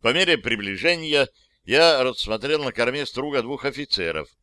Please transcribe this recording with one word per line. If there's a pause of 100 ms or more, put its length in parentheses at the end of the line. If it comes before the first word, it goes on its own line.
По
мере
приближения (360)
я
рассмотрел
на
корме
струга
двух
офицеров. (140)